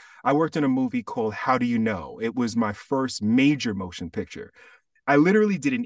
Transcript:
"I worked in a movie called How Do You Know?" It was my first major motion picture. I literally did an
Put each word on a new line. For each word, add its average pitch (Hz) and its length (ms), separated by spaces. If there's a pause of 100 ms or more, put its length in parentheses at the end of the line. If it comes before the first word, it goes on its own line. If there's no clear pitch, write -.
(240)
"I 127 100
worked 156 240
in 151 80
a - 40
movie 127 340
called 110 300
How 131 240
Do 120 80
You 120 140
Know?" 98 420
It 113 140
was 117 200
my 107 180
first 131 500
major 127 500
motion 90 380
picture. - 400 (560)
I 143 80
literally 196 420
did 135 160
an 120 120